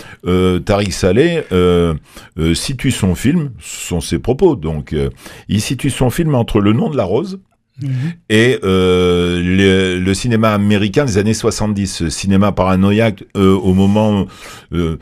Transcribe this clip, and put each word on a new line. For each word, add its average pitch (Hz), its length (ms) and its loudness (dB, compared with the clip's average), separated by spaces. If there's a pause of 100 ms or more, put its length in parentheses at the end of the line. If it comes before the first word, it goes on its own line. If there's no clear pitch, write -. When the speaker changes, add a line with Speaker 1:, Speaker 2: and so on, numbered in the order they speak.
(240)
Speaker 1:
euh, 92 360 0
Tariq 101 320 -2
Saleh, 135 600 0
euh, 90 400 2 (460)
euh, 82 160 0
situe 127 380 -4
son 92 220 -2
film, 143 360 -2 (100)
ce - 280 -14
sont 120 120 -4
ses - 180 -4
propos, 143 380 0
donc, 78 380 -6
euh, 69 160 -2 (380)
il - 120 0
situe 139 300 -4
son 127 180 0
film 156 260 -2
entre 113 260 0
Le 101 120 4
nom 143 160 0
de 151 80 -6
la 117 80 0
rose 165 340 -4 (440)
Speaker 2:
Mhm. 135 300 -4 (160)
Speaker 1:
et, 117 340 4
euh, 90 800 2
le, 92 640 2
le 95 100 2
cinéma 113 380 0
américain 104 540 0
des 104 100 -2
années 104 160 2
soixante-dix, 107 540 -2
ce 82 240 -4
cinéma 98 420 2
paranoïaque, 98 720 2 (140)
euh, 95 180 6
au 95 160 0
moment, 101 540 2 (480)
euh, 82 280 -2